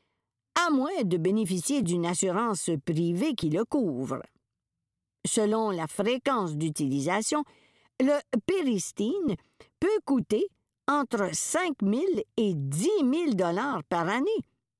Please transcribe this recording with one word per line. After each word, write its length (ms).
à 40
moins 320
de 140
bénéficier 640
d'une 220
assurance 640
privée 500
qui 160
le 140
couvre. 580
Selon 440
la 180
fréquence 680
d'utilisation, 880
le 180
péristine 880
peut 240
coûter 440
entre 460
cinq 500
mille 400
et 180
dix 480
mille 320
dollars 480
par 260
année, 200